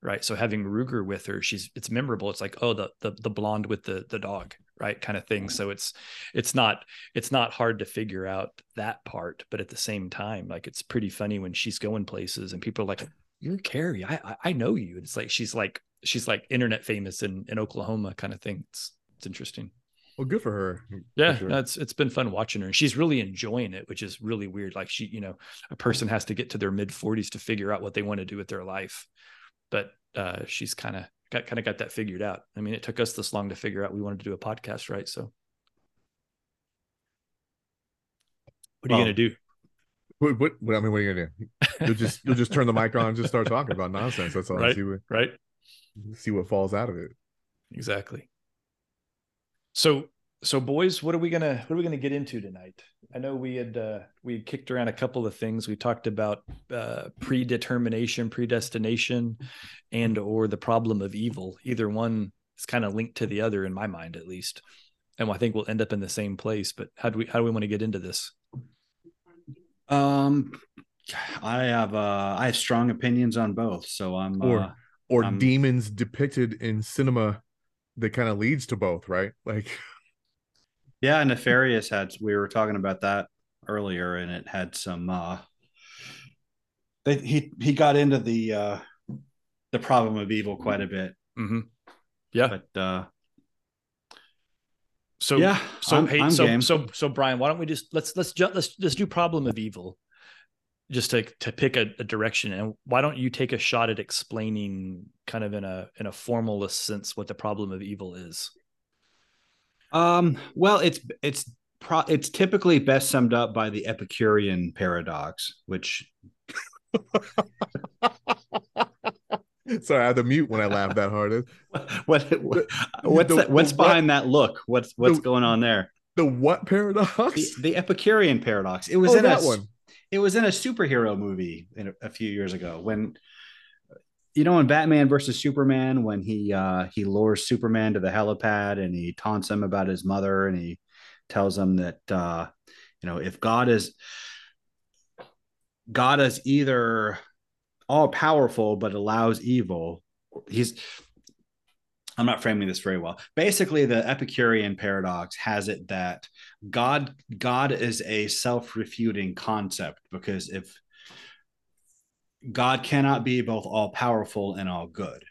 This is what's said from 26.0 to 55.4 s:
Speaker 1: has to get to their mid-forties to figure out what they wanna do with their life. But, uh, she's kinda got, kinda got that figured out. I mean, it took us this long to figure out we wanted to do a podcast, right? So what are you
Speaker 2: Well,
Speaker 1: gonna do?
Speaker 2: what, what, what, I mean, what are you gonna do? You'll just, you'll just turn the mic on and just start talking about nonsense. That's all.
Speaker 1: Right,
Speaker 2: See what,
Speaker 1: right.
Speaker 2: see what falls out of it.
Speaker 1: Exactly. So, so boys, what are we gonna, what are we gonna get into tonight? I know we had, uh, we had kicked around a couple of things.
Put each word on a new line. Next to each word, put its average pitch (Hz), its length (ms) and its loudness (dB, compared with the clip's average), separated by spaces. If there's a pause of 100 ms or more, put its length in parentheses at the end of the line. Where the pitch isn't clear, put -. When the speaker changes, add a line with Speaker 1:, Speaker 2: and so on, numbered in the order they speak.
Speaker 1:
has 110 160 -2
to 110 100 -6
get - 160 -8
to - 80 -8
their 101 140 0
mid-forties 104 580 -4
to - 80 -14
figure 104 340 -4
out 95 100 -4
what 101 120 -10
they 107 80 -2
wanna 101 220 -4
do 98 120 -12
with 101 120 -10
their 95 160 -10
life. 95 420 -10 (640)
But, 101 220 -4 (240)
uh, 92 300 -6
she's - 280 -8
kinda 98 340 -10 (220)
got, 120 160 -4
kinda 113 160 -6
got 110 160 -4
that - 140 -8
figured 98 280 -6
out. 101 200 -6 (160)
I 104 60 -8
mean, 107 120 -6
it 110 80 -10
took - 160 -10
us 113 140 0
this - 200 -8
long 101 180 -4
to 95 40 -8
figure 98 300 -6
out 95 100 -8
we 104 80 -6
wanted 101 160 -8
to - 60 -16
do 101 80 -6
a 92 60 -10
podcast, 110 520 -10
right? 101 180 -8
So 117 220 -12 (3500)
what 127 100 -2
are 123 40 6
you 117 40 6
Speaker 2:
Well, - 0 -
Speaker 1:
gonna 113 140 4
do? 113 240 2 (840)
Speaker 2:
what, 143 220 2
what, 151 180 2
what, 110 160 0
I 107 60 2
mean, 107 100 0
what 107 80 2
are 104 40 2
you 98 120 0
gonna 85 240 -4
do? 104 80 -12 (400)
You'll 117 80 4
just, 110 300 -4
you'll 131 100 4
just 120 180 0
turn 135 140 4
the 117 60 4
mic 113 240 2
on 113 100 2
and 113 100 -2
just 117 120 -2
start 113 180 2
talking 120 240 0
about 92 220 -4
nonsense. 98 420 -4
That's 92 160 -4
all. 90 60 -2
Speaker 1:
Right, 117 180 2
Speaker 2:
See 101 80 -4
what, 98 160 -6 (100)
Speaker 1:
right. 113 220 0 (840)
Speaker 2:
see - 180 -6
what 92 160 -2
falls 98 260 0
out 113 140 -2
of 92 80 -8
it. 82 160 -14 (580)
Speaker 1:
Exactly. - 580 -8 (1500)
So, 143 340 2 (340)
so - 160 0
boys, 151 460 0
what 165 100 0
are 170 40 0
we 170 120 -2
gonna, 156 360 -2
what - 40 -8
are 160 60 -2
we 175 80 -2
gonna 156 140 -4
get 139 120 -2
into 139 300 -6
tonight? 95 420 -18 (320)
I 127 40 -10
know 135 180 -8
we 127 180 -8
had, 120 220 -8
uh, 107 240 -8 (240)
we 123 80 -8
had 113 140 -8
kicked - 260 -8
around 123 160 0
a 110 40 -4
couple 127 320 -4
of 104 120 -4
things. 110 320 -6